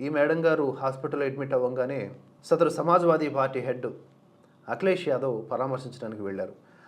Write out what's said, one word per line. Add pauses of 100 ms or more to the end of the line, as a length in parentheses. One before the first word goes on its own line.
ఈ
మేడం
గారు
హాస్పిటల్లో
అడ్మిట్
అవ్వంగానే (300)
సదరు
సమాజ్వాదీ
పార్టీ
హెడ్ (840)
అఖిలేష్
యాదవ్
పరామర్శించడానికి
వెళ్ళారు. (180)